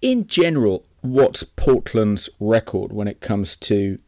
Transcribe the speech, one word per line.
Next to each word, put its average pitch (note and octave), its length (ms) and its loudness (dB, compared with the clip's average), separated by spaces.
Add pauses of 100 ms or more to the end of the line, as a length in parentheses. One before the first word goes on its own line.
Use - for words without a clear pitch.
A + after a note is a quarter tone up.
In B3+ 260 0
general, C#3 580 2 (180)
what's B2+ 400 2
Portland's A2 880 0 (100)
record G#2+ 520 -2
when G#2 160 -6
it - 120 -10
comes G2+ 360 -4
to G2 520 -2